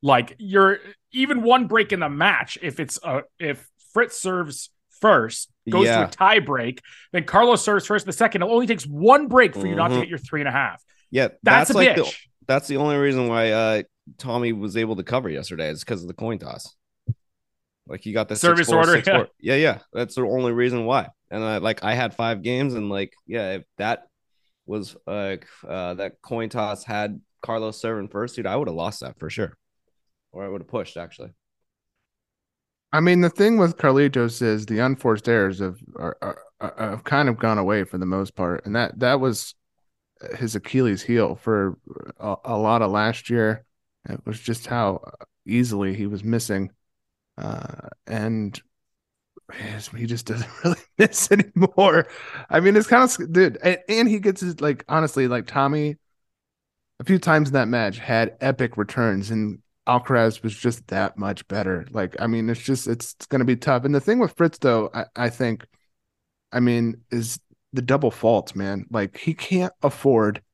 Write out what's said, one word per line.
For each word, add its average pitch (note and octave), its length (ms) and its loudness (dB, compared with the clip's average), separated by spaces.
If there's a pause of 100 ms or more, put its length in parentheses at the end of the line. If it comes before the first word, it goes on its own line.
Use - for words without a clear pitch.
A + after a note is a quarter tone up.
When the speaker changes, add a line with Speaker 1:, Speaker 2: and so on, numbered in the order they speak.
Speaker 1:
Like, C#3 360 4
you're, G3 400 4 (340)
even C4 300 0
one A#3+ 240 6
break G#3 260 2
in F#3 80 -2
the D3+ 80 -2
match, D3 540 0
if E3 180 -6
it's - 220 -8
a, C#3+ 200 -4 (160)
if D3 300 -8 (240)
Fritz A#3+ 280 0
serves F3+ 500 -6 (300)
first, C3 500 2 (180)
goes - 180 4
to A#2 60 4
Speaker 2:
Yeah. A2 140 2
Speaker 1:
a - 20 -6
tie G3+ 320 4
break, B2+ 400 -6 (320)
then F3 120 -4
Carlos A#3 380 4
serves G#3 240 0
first G#3 200 -2
in - 20 -10
the F3+ 60 -8
second. - 280 0
It - 40 0
only A#3 200 2
takes G#3+ 200 -2
one A3+ 420 6
break A3+ 260 6
for G2 120 -4
you F2+ 80 -2
not E3 140 2
to B2+ 60 0
Speaker 2:
Mm-hmm. B2 60 2
Speaker 1:
hit A#2 80 -4
your - 100 -8
three D3+ 220 -8
and C#3+ 80 -2
a B2+ 40 -4
half. B2 300 -4 (280)
Speaker 2:
Yeah, C3 180 2 (140)
Speaker 1:
That's G#3+ 260 6
Speaker 2:
that's - 20 -2
Speaker 1:
a C4+ 40 2
Speaker 2:
like B3+ 220 6
the, E3 60 2
Speaker 1:
bitch. - 140 -4 (300)
Speaker 2:
that's C3+ 200 0
the C#3 120 -2
only D3 180 2
reason C3+ 320 2
why, A2+ 220 2
uh, A2 320 2 (360)
Tommy A#2+ 340 -2
was G2+ 240 -6
able A2+ 180 -2
to F#2 80 -8
cover A#2+ 260 -2
yesterday D#2 400 -6
is D#2 140 -8
'cause G2 200 -8
of F2 40 -14
the F2 80 -12
coin A2+ 240 -8
toss. - 380 -14 (1120)
Like, F#2 140 -14
he G#2+ 100 -10
got G#2+ 160 -2
the G#2+ 80 -6
Speaker 1:
Service E3+ 300 4
Speaker 2:
six - 20 -6
four, E3 100 4
Speaker 1:
order, E3 140 4
Speaker 2:
six E3 160 2
four. F3+ 200 2 (120)
Speaker 1:
yeah. B2+ 140 0
Speaker 2:
Yeah, C#3 60 4
yeah. C#3+ 180 2 (140)
That's A#2 220 -6
the C3 80 -4
only A#2+ 300 -2
reason B2 320 0
why. A#2 240 -2 (200)
And G#2+ 140 -8
I, G#2+ 160 -2
like, G#2+ 240 -4
I A2 120 -2
had A#2+ 200 -4
five A2+ 280 -4
games, B2+ 320 -2
and, G#2 140 -6
like, G2 260 -6 (120)
yeah, G2+ 280 -6
if F2+ 100 -12 (140)
that A2 280 -4 (580)
was, G2+ 320 -10 (120)
like, G2 400 -8 (180)
uh, F2+ 280 -6
that F#2+ 280 -10
coin A#2 280 -6
toss G#2+ 340 -6
had G#2 360 -6 (220)
Carlos A2 380 -6
serving A2 300 -6
first, A2 260 -8
dude, A2 100 -8
I F#2+ 80 -4
would C#3 140 -2
have E2 80 -6
lost F2 240 -6
that - 180 -14
for D#2 100 -12
sure. F#2 280 -6 (720)
Or F#2+ 140 -14
I G2 40 -10
would F#2+ 120 -10
have D#2+ 80 -20
pushed, G#2+ 280 -8
actually. E2+ 340 -16 (1600)
Speaker 3:
I D3+ 80 2
mean, F3+ 200 4
the F3 100 4
thing A3 280 4
with E3+ 180 2
Carlitos C3+ 640 2
is G#2+ 260 0
the G#2+ 120 -2
unforced A#2+ 500 0
errors G2 300 2
have, F#2 200 -6 (180)
are, - 260 -8
are, - 160 -8 (220)
are, - 180 -10
have A2 260 -6
kind C#3+ 240 2
of A2+ 100 0
gone A2 200 2
away G2 260 0
for F2+ 140 -10
the F#2 80 -4
most F#2+ 300 -4
part. F2 280 -4
And G2+ 120 -6
that, A#2 240 -2
that B2+ 200 2
was B2+ 340 -4 (840)
his A2+ 180 -6
Achilles A2 480 0
heel A#2 320 0
for G2 420 -2 (420)
a, G#2 260 -6
a A2+ 120 -4
lot A2 260 4
of G2 100 2
last G#2+ 360 0
year. A2+ 360 0 (440)
It - 160 -12
was G#2+ 140 -8
just A#2 280 -6
how G#2+ 360 -2 (420)
easily G#2 500 0
he G2+ 120 -4
was G2+ 160 -6
missing. G#2+ 480 -2 (640)
Uh, - 520 -12 (180)
and A2 520 -4 (920)
he G#2+ 200 -12
just, G#2+ 220 -14
he A2+ 120 -8
just A#2 200 -6
doesn't A#2 300 -6
<laughs> - 80 -20
really E3+ 140 0 (180)
miss - 360 4
anymore. F#3+ 760 4 (420)
I D#3+ 120 4
mean, G3 160 6
it's G#3+ 100 4
kinda B3 220 6
sc-, F3 220 -6
dude, E3+ 320 4
and, F3+ 160 2 (100)
and A3+ 200 4
he G#3 120 2
gets F#3+ 200 0
his, F3 200 -6
like, C#3+ 280 -2
honestly, C#3+ 400 2
like, A#2+ 180 -2
Tommy, D3 500 0 (1040)
a B2+ 40 -12
few F#3 140 4
times D3+ 300 2
in C3+ 60 -4
that B2 140 2
match, A2+ 300 -2
had A2+ 420 0
epic C3 360 -2
returns, G#2 540 -2
and G#2+ 280 -4 (280)
Alcaraz A#2+ 560 2
was A2 120 -6
just A#2 340 -4
that G2 300 -4
much G2+ 280 -6
better. F#2 440 -4
Like, F#2+ 300 -6
I A#2 60 -2
mean, A2+ 220 -2
it's A#2 140 -4
just, C3+ 240 -4
it's, A#2 280 -6
it's - 120 -20
gonna B2+ 180 0
be B2 120 2
tough. B2 280 0
And C#3+ 100 0
the C#3 60 4
thing A3 200 0
with G3+ 160 -2
Fritz, E3 220 0
though, A2+ 360 2
I, A#2 100 -6 (120)
I A#2+ 140 0
think, A#2 360 -4 (840)
I B2 80 0
mean, A#2 500 2
is A#2 280 -4 (340)
the C3 100 -4
double B2+ 280 2
faults, A2 460 0
man. G2 340 -6
Like, G#2 280 -4
he E3 160 -4
can't F3+ 380 -2 (100)
afford A2+ 600 2 (120)